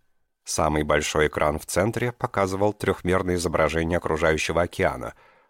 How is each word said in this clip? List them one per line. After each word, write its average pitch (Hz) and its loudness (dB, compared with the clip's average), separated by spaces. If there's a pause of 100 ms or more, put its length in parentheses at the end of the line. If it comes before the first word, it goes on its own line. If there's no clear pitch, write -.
(440)
Самый 76 0
большой 76 2
экран 76 0
в - -14
центре - -2
показывал 98 0
трёхмерное 90 0
изображение 82 0
окружающего 80 0
океана, 67 -4 (360)